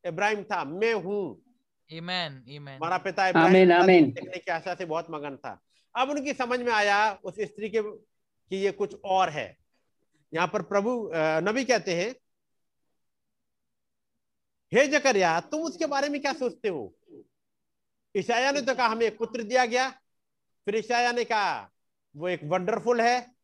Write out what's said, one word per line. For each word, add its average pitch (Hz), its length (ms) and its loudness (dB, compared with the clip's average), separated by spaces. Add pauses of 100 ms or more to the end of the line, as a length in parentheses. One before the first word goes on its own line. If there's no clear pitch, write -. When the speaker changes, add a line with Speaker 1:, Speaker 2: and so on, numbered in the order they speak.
Speaker 1:
इब्राहिम 202 380 -2
था, 180 200 -4
मैं 196 300 -2
हूँ।" 190 480 -6 (520)
Speaker 2:
आमीन, 165 160 -12
आमीन। 147 580 -10
Speaker 1:
हमारा 156 300 -4
पिता 190 300 0
इब्राहिम 170 220 4
Speaker 3:
आमीन, 185 200 8
Speaker 1:
का 170 60 10
Speaker 3:
आमीन। 175 360 8
Speaker 1:
देखने 147 260 -12
की 175 140 -8
आशा 170 240 -4
से 180 100 -8
बहुत 165 240 -6
मगन 143 280 -10
था। 107 240 -14 (340)
अब 262 140 0
उनकी 285 240 -4
समझ 247 260 -4
में 240 120 -2
आया 208 520 2
उस 185 160 -10
स्त्री 208 300 -8
के 220 120 -2 (680)
कि 190 60 -6
ये 190 160 0
कुछ 196 340 -6
और 190 240 2
है। 131 280 -10 (760)
यहाँ 170 140 0
पर 202 140 -4
प्रभु, 208 440 -2
अ, 160 120 -8
नबी 165 480 0
कहते 196 300 0
हैं, 208 200 -4 (2500)
"हे 269 140 6
जकरिया, 202 520 2
तुम 311 220 -6
उसके 320 240 -4
बारे 285 240 -2
में 285 120 -6
क्या 277 120 -2
सोचते - 340 -6
हो? 131 280 -8 (1200)
यशायाह 240 360 0
ने 285 100 -2
तो 247 140 -2
कहा, 247 120 0
हमें 226 180 0
एक 214 120 -4
पुत्र 226 260 -6
दिया 247 220 2
गया।" 247 240 -2 (760)
फिर 202 100 -4
यशायाह 240 380 0
ने 240 100 -2
कहा, 175 480 -2 (440)
"वो 156 120 -8
एक 180 160 -4
वंडरफुल 208 580 0
है।" 247 320 0 (100)